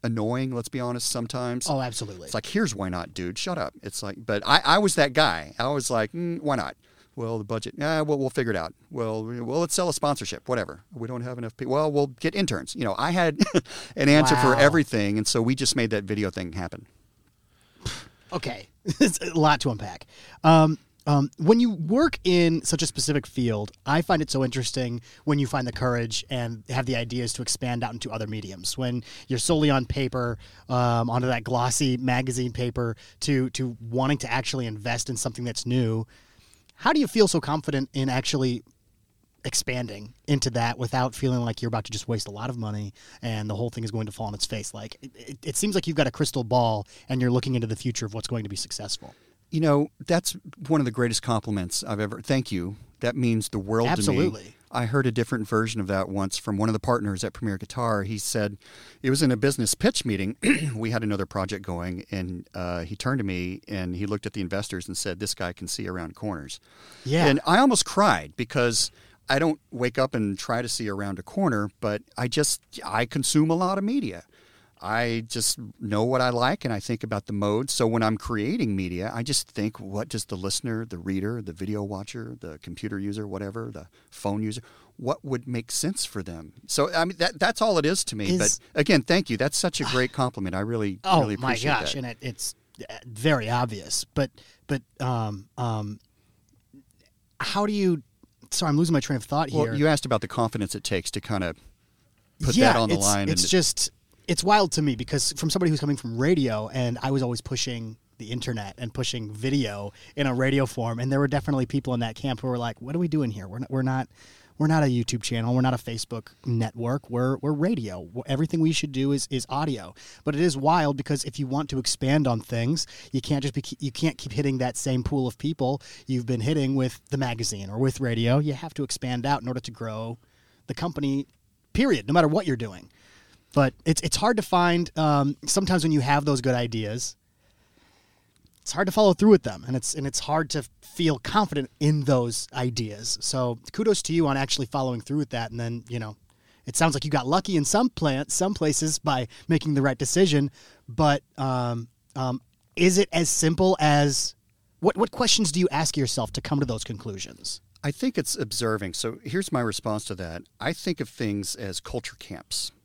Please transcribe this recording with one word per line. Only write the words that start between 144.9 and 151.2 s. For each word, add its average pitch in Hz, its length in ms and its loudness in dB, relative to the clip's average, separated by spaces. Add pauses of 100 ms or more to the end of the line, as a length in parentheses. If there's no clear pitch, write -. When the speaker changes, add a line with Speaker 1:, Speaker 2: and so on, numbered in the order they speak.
Speaker 2:
through 139 200 -4
with 139 100 -2
that. 117 220 -6
And 117 80 -8
then, 117 280 -6
you 120 100 -6
know, 110 200 -8 (480)
it 123 100 -6
sounds 165 180 4
like 139 120 -4
you 151 40 -4
got 143 160 0
lucky 180 300 0
in 151 80 4
some 233 260 2
pla-, 143 380 0
some 190 260 0
places 156 460 0
by 127 300 0 (180)
making 156 260 2
the 139 80 4
right 135 160 2
decision. 147 540 4 (380)
But, 143 340 4 (140)